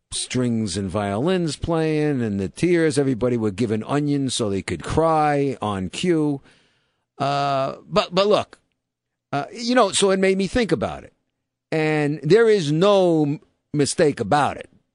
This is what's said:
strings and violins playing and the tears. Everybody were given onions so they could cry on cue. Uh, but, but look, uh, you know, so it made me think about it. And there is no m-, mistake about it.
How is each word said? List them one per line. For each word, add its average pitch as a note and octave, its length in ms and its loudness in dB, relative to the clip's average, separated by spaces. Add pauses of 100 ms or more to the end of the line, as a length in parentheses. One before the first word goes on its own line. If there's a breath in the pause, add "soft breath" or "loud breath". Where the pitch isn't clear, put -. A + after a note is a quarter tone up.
strings A2+ 680 -2
and G2 120 -4
violins B2+ 680 -2
playing D3+ 640 -2
and G2+ 180 -2
the F#2+ 80 -2
tears. E3 500 0
Everybody B2 380 0
were A2 160 0
given G#2 320 -2
onions C#3+ 500 -2
so G#2+ 160 -2
they G2 120 -2
could A2 200 -6
cry D3+ 800 0
on F#2+ 280 -4
cue. D#3 500 -2 (800 soft breath)
Uh, C#3 580 -2 (100)
but, F3 300 -2
but G3 100 4
look, F3 320 0 (760)
uh, C#3+ 180 -6
you A#3+ 240 -2
know, G#3 160 4
so G3 200 2
it F#3+ 60 2
made F#3+ 200 2
me F#3+ 100 0
think A#3 240 0
about F2+ 320 -4
it. - 80 -20 (640)
And D#3 500 0
there G#3+ 240 6
is F#3 240 2
no F3 520 4
m-, D3 180 -2 (320)
mistake C#3+ 480 0
about A#2 340 0
it. - 140 -14 (260)